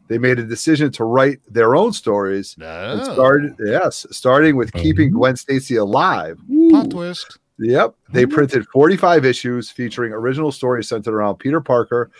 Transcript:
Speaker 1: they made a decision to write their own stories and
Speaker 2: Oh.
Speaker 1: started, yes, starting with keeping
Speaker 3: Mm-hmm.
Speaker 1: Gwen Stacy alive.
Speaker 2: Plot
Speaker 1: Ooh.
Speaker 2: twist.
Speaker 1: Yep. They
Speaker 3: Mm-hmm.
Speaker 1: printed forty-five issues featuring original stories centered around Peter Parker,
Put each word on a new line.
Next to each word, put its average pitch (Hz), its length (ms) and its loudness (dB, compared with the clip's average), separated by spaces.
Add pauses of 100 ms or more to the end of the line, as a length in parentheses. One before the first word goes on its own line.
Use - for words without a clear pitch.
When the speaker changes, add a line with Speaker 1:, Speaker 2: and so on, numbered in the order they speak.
Speaker 1:
they 117 80 -2
made 123 220 0
a 117 60 -8
decision 143 480 0
to 117 100 -6
write 131 360 2 (100)
their 113 260 2
own 208 160 2
stories 98 680 -4
and 82 440 -10
Speaker 2:
Oh. - 120 -10
Speaker 1:
started, 135 460 2
yes, 123 520 -2
starting 143 440 2
with 117 160 -2
keeping 139 380 0
Speaker 3:
Mm-hmm. 202 80 0
Speaker 1:
Gwen 127 180 2
Stacy 131 400 -4
alive. 107 640 -2 (300)
Speaker 2:
Plot 302 160 6
Speaker 1:
Ooh. - 40 -6
Speaker 2:
twist. 175 500 -12 (200)
Speaker 1:
Yep. 123 360 0 (180)
They 127 100 4
Speaker 3:
Mm-hmm. 139 100 2
Speaker 1:
printed 135 340 0
forty-five 170 580 4
issues 123 440 -2
featuring 117 440 -8
original 135 400 -4
stories 123 340 -4
centered 110 260 -6
around 104 240 -2
Peter 147 220 -2
Parker, 120 500 -2 (100)